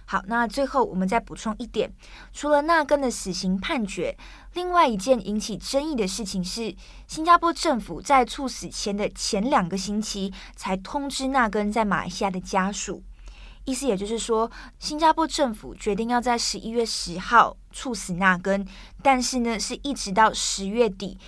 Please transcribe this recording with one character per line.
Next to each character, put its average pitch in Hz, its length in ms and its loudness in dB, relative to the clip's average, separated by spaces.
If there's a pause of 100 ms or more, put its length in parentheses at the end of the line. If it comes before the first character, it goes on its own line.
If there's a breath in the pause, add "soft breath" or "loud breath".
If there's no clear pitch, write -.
好， - 220 -2
那 233 180 2
最 262 200 -2
后 262 180 2
我 - 100 -2
们 185 140 2
再 196 100 2
补 233 160 -6
充 214 240 -6
一 247 80 -8
点， 214 240 -2 (440 loud breath)
除 - 160 -4
了 294 140 6
纳 320 200 4
根 285 160 2
的 269 100 0
死 - 220 -4
刑 185 260 -2
判 214 300 -2
决， 143 280 -4 (380 loud breath)
另 359 160 -4
外 349 160 6
一 226 120 2
件 254 280 4
引 208 140 -2
起 208 180 -6
争 - 240 -2
议 311 140 -2
的 220 100 0
事 196 200 -4
情 185 180 -4
是， 214 320 -6 (320 loud breath)
新 - 160 -6
加 339 140 8
坡 339 160 2
政 294 260 0
府 165 220 -8
在 262 240 4
猝 277 200 -6
死 240 220 -8
前 - 280 -4
的 202 140 -2
前 220 400 -2
两 226 180 4
个 185 100 -4
星 208 240 -4
期 196 300 -4 (260 loud breath)
才 190 180 -4
通 277 340 -6
知 262 200 -4
纳 262 180 4
根 208 240 0
在 220 140 2
马 175 180 0
来 - 60 -8
西 202 160 -4
亚 196 40 0
的 185 100 -4
家 185 300 0
属。 202 320 -6 (640 loud breath)
意 269 80 -2
思 269 140 4
也 208 80 6
就 196 100 -2
是 220 140 -2
说， 226 320 0 (260 loud breath)
新 302 220 -6
加 320 140 8
坡 320 120 0
政 262 300 0
府 127 180 -14
决 208 220 -2
定 226 140 -2
要 240 100 2
在 240 180 2
十 - 220 -4
一 - 80 -10
月 226 180 0
十 175 320 -6
号 185 380 4 (160)
猝 247 240 -6
死 185 200 -6
纳 185 220 4
根， 196 300 0 (340 loud breath)
但 262 220 4
是 254 160 -2
呢， 233 180 0
是 240 160 -6 (100)
一 285 100 -2
直 208 180 -6
到 220 220 6
十 - 340 -4
月 220 220 2
底， 190 280 -8 (100)